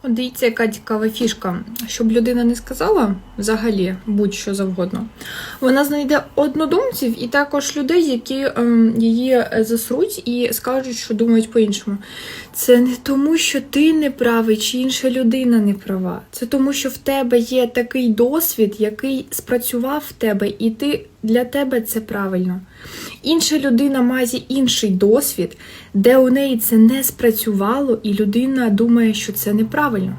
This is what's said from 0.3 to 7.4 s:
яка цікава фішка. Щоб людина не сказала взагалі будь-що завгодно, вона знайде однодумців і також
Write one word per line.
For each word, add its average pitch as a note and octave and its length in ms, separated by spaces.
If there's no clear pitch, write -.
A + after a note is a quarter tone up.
яка A3+ 220
цікава A3 400
фішка. G#3+ 560
Щоб A3+ 260
людина A#3+ 320
не A#3 100
сказала C4 600
взагалі G#3 580
будь-що G3+ 480
завгодно, F#3+ 520
вона C4 240
знайде D4 380
однодумців D4+ 880
і - 20
також C#4+ 500